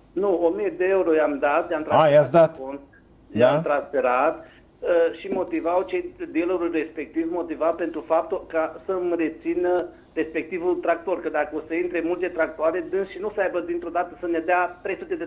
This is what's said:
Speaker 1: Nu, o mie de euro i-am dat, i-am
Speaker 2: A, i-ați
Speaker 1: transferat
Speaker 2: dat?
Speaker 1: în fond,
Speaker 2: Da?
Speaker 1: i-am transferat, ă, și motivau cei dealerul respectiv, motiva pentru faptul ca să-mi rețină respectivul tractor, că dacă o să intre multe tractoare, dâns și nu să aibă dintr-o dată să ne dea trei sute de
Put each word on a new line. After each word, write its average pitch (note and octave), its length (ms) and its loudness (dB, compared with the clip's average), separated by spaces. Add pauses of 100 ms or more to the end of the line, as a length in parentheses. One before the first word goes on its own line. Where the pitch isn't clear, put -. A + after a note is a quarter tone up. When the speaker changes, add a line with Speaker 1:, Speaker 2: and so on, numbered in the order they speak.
(140)
Speaker 1:
Nu, F#3 300 2
o E3 120 6
mie G3+ 220 -2
de F3+ 120 0
euro F#3 240 4
i-am D3 260 2
dat, D3+ 320 2
i-am D#3 180 -4
Speaker 2:
A, D3+ 180 6
i-ați C#3+ 220 6
Speaker 1:
transferat - 20 -12
Speaker 2:
dat? D#3+ 260 6
Speaker 1:
în C3 80 -12
fond, C#3 140 -10 (520)
Speaker 2:
Da? G#2 80 -2 (120)
Speaker 1:
i-am D3+ 100 2
transferat, C#3 840 0 (380)
ă, - 40 -4 (320)
și - 140 -10
motivau F3 480 0
cei F3+ 240 -4 (260)
dealerul E3+ 420 0
respectiv, D#3+ 580 -4
motiva D#3+ 340 -2
pentru E3 420 -2
faptul E3 400 0
ca D#3+ 380 -4
să-mi F3+ 320 -2
rețină E3+ 680 0 (280)
respectivul E3 640 -2
tractor, F3 460 -2
că D#3+ 80 -4
dacă D3 260 -2
o D3+ 120 -6
să E3 60 -8
intre E3+ 320 -2
multe F3 220 -2
tractoare, D#3+ 640 -2
dâns F#3+ 180 -2
și - 120 -14
nu G#3 140 -6
să G#3 60 -2
aibă F3+ 260 -2
dintr-o E3+ 220 -8
dată F3 300 -4
să F3+ 120 -8
ne E3 80 0
dea F3 440 0
trei F#3+ 160 -4
sute F3 160 -6
de D#3+ 120 -6